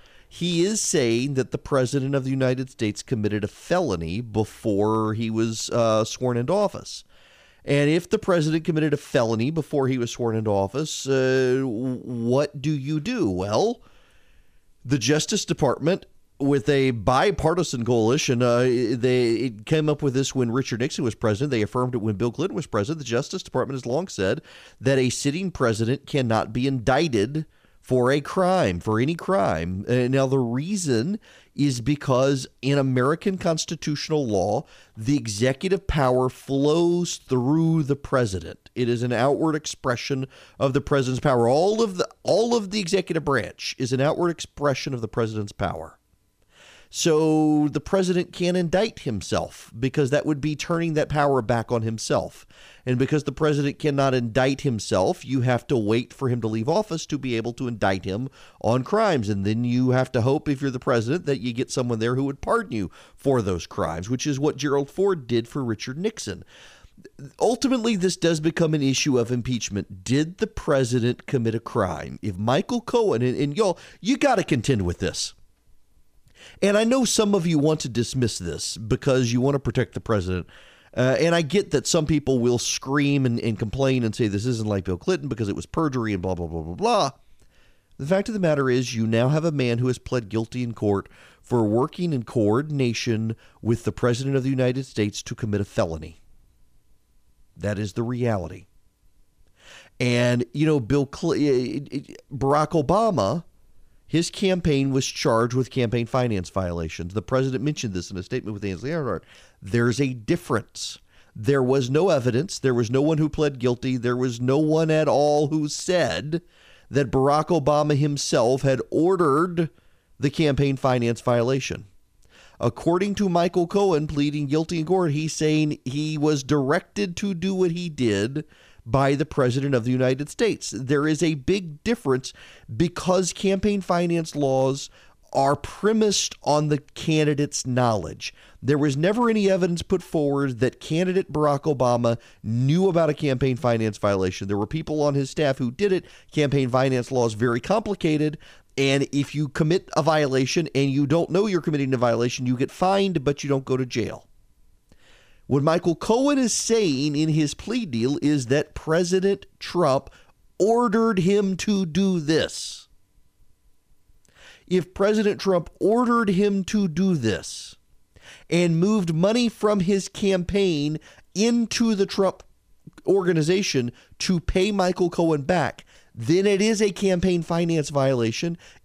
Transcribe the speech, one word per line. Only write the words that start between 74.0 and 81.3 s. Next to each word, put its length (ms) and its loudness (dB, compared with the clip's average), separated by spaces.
you 160 0
gotta 260 2
contend 380 0
with 180 -2
this. 360 -6
And 160 4
I 100 4
know 200 2
some 300 2
of 100 2
you 140 2
want 220 2
to 80 -6
dismiss 500 -2
this 360 -8
because 560 0
you 80 2
want 140 2
to 60 0
protect 340 -2
the 60 -6
president. 480 -2
Uh, 280 2
and 160 4